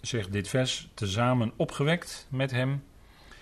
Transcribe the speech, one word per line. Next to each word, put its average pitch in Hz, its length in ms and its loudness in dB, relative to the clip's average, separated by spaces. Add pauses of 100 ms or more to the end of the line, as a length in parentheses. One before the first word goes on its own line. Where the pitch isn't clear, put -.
zegt 98 300 -4
dit 101 160 0
vers, - 460 0
tezamen 113 600 2
opgewekt - 760 0
met 131 220 0
hem. 131 320 0 (580)